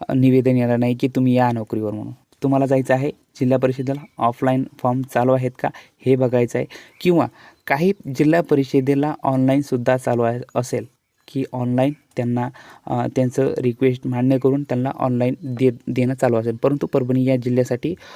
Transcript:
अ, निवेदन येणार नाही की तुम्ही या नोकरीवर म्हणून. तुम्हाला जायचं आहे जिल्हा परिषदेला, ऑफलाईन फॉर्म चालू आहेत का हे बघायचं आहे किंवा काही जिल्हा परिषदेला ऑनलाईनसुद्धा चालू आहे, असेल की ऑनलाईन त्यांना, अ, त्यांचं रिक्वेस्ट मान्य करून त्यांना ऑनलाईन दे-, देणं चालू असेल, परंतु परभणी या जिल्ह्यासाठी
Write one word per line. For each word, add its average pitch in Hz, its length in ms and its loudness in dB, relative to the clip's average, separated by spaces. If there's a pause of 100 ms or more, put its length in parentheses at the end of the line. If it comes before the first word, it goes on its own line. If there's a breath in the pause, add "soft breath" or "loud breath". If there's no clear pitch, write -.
अ, - 40 -2
निवेदन 127 440 4
येणार 120 200 2
नाही 120 180 0
की 131 120 -2
तुम्ही 127 260 2
या 123 180 2
नोकरीवर 110 400 -4
म्हणून. 110 220 -10 (300)
तुम्हाला 135 220 2
जायचं 131 280 2
आहे 135 160 -2
जिल्हा - 480 -2
परिषदेला, 131 440 -2 (160)
ऑफलाईन 131 460 0 (140)
फॉर्म 127 240 -2
चालू 127 300 0
आहेत 127 280 0
का - 100 -4 (360 loud breath)
हे 131 100 6
बघायचं 123 440 0
आहे 123 80 -4 (340 loud breath)
किंवा 165 260 2 (400 loud breath)
काही 170 260 2 (220)
जिल्हा 156 260 2
परिषदेला 143 840 0
ऑनलाईनसुद्धा 131 760 0
चालू 120 240 -2
आहे, 117 180 0 (160)
असेल 120 300 -4 (420)
की 135 160 -6 (100)
ऑनलाईन 127 400 0 (240)
त्यांना, 120 320 -2 (380 loud breath)
अ, 123 280 -2
त्यांचं 131 420 0
रिक्वेस्ट 127 500 -2
मान्य 127 300 0
करून 135 260 0
त्यांना 127 260 -4
ऑनलाईन 123 440 -2 (100)
दे-, 127 300 0 (140)
देणं 127 260 -2
चालू 127 220 0
असेल, 113 200 -2
परंतु 143 320 -2
परभणी 127 360 0
या 131 120 2
जिल्ह्यासाठी 123 600 -2 (200 loud breath)